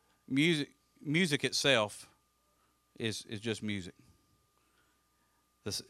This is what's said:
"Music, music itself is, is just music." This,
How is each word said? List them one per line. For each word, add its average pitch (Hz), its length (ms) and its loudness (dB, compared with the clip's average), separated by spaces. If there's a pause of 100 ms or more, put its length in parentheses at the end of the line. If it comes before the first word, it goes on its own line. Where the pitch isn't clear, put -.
(260)
"Music, 147 440 2 (300)
music 151 440 0
itself 117 640 2 (880)
is, 110 300 -4
is 107 120 -8
just 110 220 -4
music." 101 320 -6 (1700)
This, - 260 -4